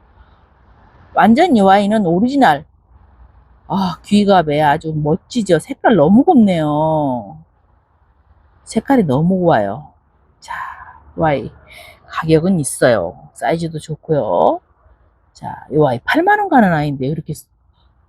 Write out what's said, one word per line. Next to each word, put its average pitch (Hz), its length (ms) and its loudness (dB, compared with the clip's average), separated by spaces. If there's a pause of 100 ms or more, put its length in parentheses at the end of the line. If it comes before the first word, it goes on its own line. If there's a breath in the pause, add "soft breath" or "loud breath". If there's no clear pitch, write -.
(1160)
완전 240 420 4
요 196 140 4
아이는 202 340 2
오리지널. 180 600 0 (1040)
아, 180 340 -6
귀가 202 400 2
매 151 180 -2
아주 156 320 0
멋지죠. 156 680 -2
색깔 269 340 -2
너무 196 300 4
곱네요. 156 1120 0 (1300)
색깔이 226 400 -2
너무 160 340 0
고와요. 139 540 -2 (480)
자, - 140 -18 (640 loud breath)
요 170 60 -2
아이 139 260 -2 (560 loud breath)
가격은 160 540 0
있어요. 127 720 -2
사이즈도 160 460 -6
좋고요. 143 840 -2 (720)
자, - 400 -16
요 151 140 2
아이 120 140 -2
팔만 381 380 0
원 403 100 -4
가는 233 240 2
아이인데 147 340 -4
이렇게 156 260 -8 (760)